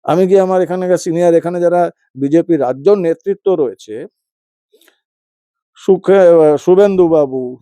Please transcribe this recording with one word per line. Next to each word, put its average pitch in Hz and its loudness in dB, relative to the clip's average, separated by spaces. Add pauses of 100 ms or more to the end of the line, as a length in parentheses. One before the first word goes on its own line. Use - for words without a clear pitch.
আমি 175 0
কি 190 2
আমার 185 0
এখানকার 180 -4
সিনিয়র, 170 -2
এখানে 170 -2
যারা 175 0 (240)
বিজেপি 151 -2
রাজ্য 135 -2
নেতৃত্ব 190 -2
রয়েছে, 127 -6 (1700)
সুখে-, 180 2
আহ, 151 2
শুভেন্দু 185 2
বাবু 131 -2